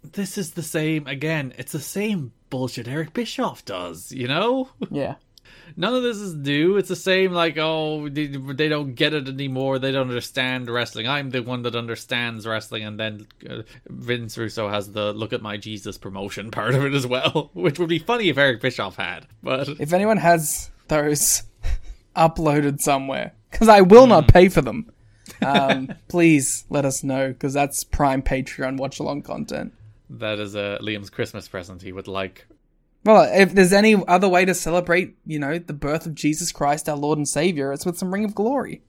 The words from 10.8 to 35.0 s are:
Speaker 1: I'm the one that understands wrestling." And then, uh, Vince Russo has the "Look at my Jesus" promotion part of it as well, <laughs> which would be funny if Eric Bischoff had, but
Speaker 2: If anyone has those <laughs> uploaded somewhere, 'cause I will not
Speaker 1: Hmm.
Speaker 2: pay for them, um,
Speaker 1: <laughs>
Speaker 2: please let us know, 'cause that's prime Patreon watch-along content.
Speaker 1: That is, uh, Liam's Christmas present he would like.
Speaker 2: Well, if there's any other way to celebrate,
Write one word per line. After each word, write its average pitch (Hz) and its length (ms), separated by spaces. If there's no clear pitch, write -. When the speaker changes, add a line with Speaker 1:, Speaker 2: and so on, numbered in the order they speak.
Speaker 1:
I'm 139 240
the 127 100
one 123 220
that 120 120
understands 117 720
wrestling." 110 360
And 104 160
then, 107 280
uh, 113 140
Vince 120 500
Russo 107 320
has 104 220
the 104 220
"Look 107 200
at 117 80
my 107 160
Jesus" 104 400
promotion 101 540
part 117 240
of 139 100
it 139 80
as 135 140
well, 143 440
<laughs> - 20
which 170 260
would 170 100
be 165 100
funny 226 300
if 131 80
Eric 135 240
Bischoff 113 340
had, 87 320
but 131 240
Speaker 2:
If 151 120
anyone 202 260
has 165 520
those 147 560
<laughs> - 360
uploaded 151 640
somewhere, 135 540
'cause - 180
I 202 120
will 226 260
not 170 180
Speaker 1:
Hmm. - 60
Speaker 2:
pay 185 180
for 170 120
them, 107 300
um, 139 460
Speaker 1:
<laughs> - 80
Speaker 2:
please 165 640
let 139 160
us 135 180
know, 135 300
'cause 135 200
that's 143 300
prime 139 380
Patreon 135 560
watch-along 143 460
content. - 500
Speaker 1:
That 110 300
is, 104 160
uh, 101 260
Liam's 104 280
Christmas - 380
present 90 340
he 92 100
would 95 160
like. 95 380
Speaker 2:
Well, 190 280
if 185 220
there's 185 200
any 214 220
other 185 200
way 185 180
to 185 100
celebrate, 175 600